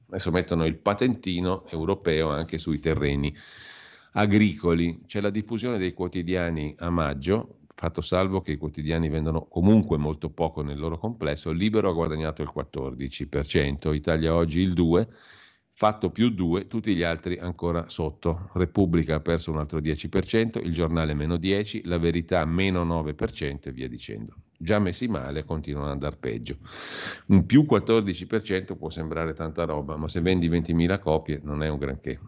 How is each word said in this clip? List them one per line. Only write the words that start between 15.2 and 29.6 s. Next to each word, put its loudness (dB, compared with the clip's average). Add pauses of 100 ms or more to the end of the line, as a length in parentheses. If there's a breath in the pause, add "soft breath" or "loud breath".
Fatto 2
più 2
due, 0
tutti -2
gli 2
altri -2
ancora -2
sotto. -4
Repubblica 2
ha 0
perso 0
un -2
altro -4
dieci -2
per 0
cento, 0
Il -4
Giornale 0
meno 0
dieci, -2
La 0
Verità 2
meno 2
nove -2
per -4
cento -6
e -8
via -8
dicendo. -12 (240)
Già 2
messi 0
male -4
continuano -4
ad -4
andar -6
peggio. -6 (720 loud breath)
Un 8
più 8
quattordici 4
per 0
cento -2
può -8
sembrare -4
tanta -4